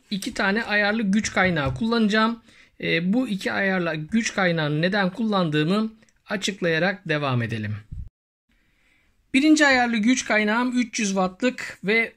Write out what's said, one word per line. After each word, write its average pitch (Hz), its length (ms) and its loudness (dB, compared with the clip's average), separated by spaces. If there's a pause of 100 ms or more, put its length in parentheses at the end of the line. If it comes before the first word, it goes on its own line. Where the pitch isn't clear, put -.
(120)
iki 202 220 -6
tane 208 300 0
ayarlı 208 380 0
güç 208 320 0
kaynağı 160 420 0
kullanacağım. 220 640 2 (420)
Ee, 170 320 0
bu 254 140 2
iki 214 240 -4
ayarlı 190 440 0
güç 160 380 -2
kaynağını 160 480 0
neden 185 280 2
kullandığımı 190 840 0 (360)
açıklayarak 190 800 -2
devam 139 320 0
edelim. 110 340 -4 (1600)
Birinci 302 340 6
ayarlı 240 300 2
güç 247 280 2
kaynağım 233 540 0
üç 240 200 -4
yüz 208 80 -2
wattlık 196 760 -4
ve 220 340 0